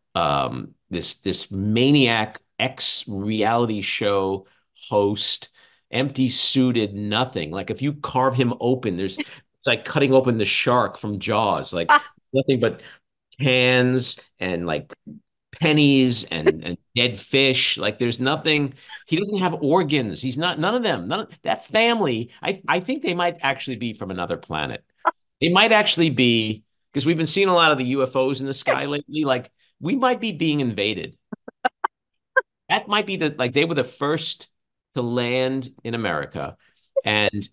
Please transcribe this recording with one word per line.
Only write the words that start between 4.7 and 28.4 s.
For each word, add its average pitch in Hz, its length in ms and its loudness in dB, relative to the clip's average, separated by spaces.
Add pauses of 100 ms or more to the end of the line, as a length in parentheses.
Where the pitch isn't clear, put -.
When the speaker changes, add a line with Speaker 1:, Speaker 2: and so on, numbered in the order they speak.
Speaker 1:
host, 104 640 0 (400)
empty 131 400 0
suited 117 640 0
nothing. 104 560 -2
Like, 92 180 -8
if 113 140 -6
you 147 100 -2
carve 131 420 0
him 120 240 2
open, 120 380 -2
there's, 95 220 -6
it's - 480 -12
like 117 180 0
cutting 139 300 2
open 127 240 4
the 101 80 0
shark 120 500 0
from 104 220 -8
Jaws, 101 560 -2
like, 85 160 -2
Speaker 2:
Ah. 294 120 6 (300)
Speaker 1:
nothing 131 280 2
but 117 220 0 (560)
cans 127 800 2 (220)
and, 87 260 -4
like, 76 280 -6 (680)
pennies 135 640 4
and, - 400 -2
and 87 140 -8 (160)
dead 120 240 0
fish. 135 580 0
Like, 104 220 -4
there's 120 220 -2
nothing. 147 520 0 (340)
He 160 100 -2
doesn't 202 240 -2
have 180 220 0
organs. 143 600 2
He's 131 160 -4
not, 170 200 -2
none 190 160 0
of 247 80 -2
them. 113 260 -2
None 180 120 -2
of - 80 -10 (140)
that - 240 -4
family. 220 640 0 (100)
I, 190 260 -4
I 170 140 2
think 254 220 -4
they 180 100 -2
might 175 300 0
actually 135 340 -2
be 120 160 -6
from 101 180 -10
another 87 280 -4
planet. 71 440 -6 (600)
They 165 80 2
might 214 220 4
actually 175 360 4
be, 117 540 2 (320)
'cause 135 100 -2
we've 160 140 2
been 160 80 -2
seeing 196 220 2
a 185 60 4
lot 165 180 6
of 135 60 0
the 127 80 -2
U 135 160 0
F 131 140 -2
Os 131 240 0